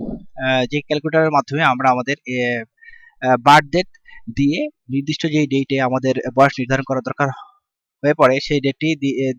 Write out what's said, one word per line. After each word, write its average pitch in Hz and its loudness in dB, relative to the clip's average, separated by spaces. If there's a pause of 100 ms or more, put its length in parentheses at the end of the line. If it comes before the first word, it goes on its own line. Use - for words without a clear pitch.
(440)
আহ, 131 0
যে 147 -4
ক্যালকুলেটরের 156 0
মাধ্যমে 143 0
আমরা 131 2
আমাদের, 127 0 (120)
এ, 123 -2 (640)
আহ, 127 4
বার্থ 143 6
ডেট 170 -2 (480)
দিয়ে 160 0 (200)
নির্দিষ্ট 139 -4
যে 151 0
ডেটে 135 -2
আমাদের 131 0 (200)
বয়স 139 4
নির্ধারণ 131 -2
করা 131 -4
দরকার 135 -2 (760)
হয়ে 143 2
পড়ে, 135 4
সেই 143 -2
ডেটটি 151 -2
দি-, 139 -2
এ, 131 -2